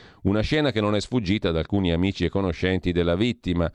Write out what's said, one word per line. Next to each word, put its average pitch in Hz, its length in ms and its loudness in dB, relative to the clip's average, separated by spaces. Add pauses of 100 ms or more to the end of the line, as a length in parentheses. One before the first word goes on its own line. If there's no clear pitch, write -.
(220)
Una 101 180 2
scena 147 320 0
che 110 80 -2
non 104 160 0
è 104 40 0
sfuggita 101 500 -2
ad 80 60 0
alcuni 90 360 0
amici 87 320 0
e 82 40 0
conoscenti 92 600 -2
della 85 240 2
vittima. 90 600 0